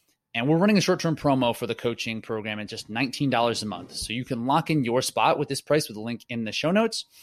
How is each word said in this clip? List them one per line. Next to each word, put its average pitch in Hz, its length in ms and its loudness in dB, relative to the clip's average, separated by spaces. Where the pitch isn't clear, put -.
And 117 140 0
we're 160 100 4
running 202 220 6
a - 20 2
short-term 165 340 0
promo 127 400 2
for 120 120 -6
the 113 80 -4
coaching 113 480 -4
program 107 360 -6
at 104 80 -8
just 107 220 -12
nineteen 127 400 -2
dollars 117 320 2
a 107 60 -4
month. 101 240 -10
So - 200 -8
you 123 140 -6
can 120 220 -4
lock 160 240 2
in 151 120 4
your 117 200 0
spot 120 340 2
with 143 100 -2
this 135 140 -6
price 147 280 2
with 107 80 -10
a 107 40 -10
link 117 260 -8
in 117 160 -4
the 107 80 -6
show 151 200 0
notes, 226 340 2